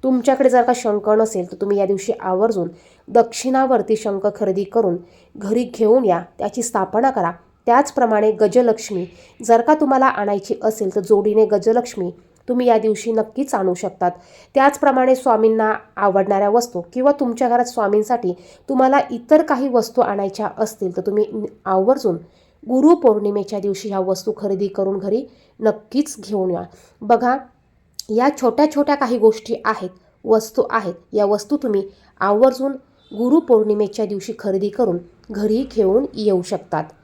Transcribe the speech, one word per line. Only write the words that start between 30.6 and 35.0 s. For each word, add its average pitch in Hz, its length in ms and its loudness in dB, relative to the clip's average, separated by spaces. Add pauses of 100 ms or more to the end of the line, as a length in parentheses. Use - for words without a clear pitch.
आहेत, 190 240 -2 (200)
या 208 120 2
वस्तू 208 320 -2
तुम्ही 202 300 -2 (320)
आवर्जून 247 520 2 (460)
गुरुपौर्णिमेच्या 220 880 2
दिवशी 202 340 -8
खरेदी 196 300 -2
करून 202 280 -2 (340)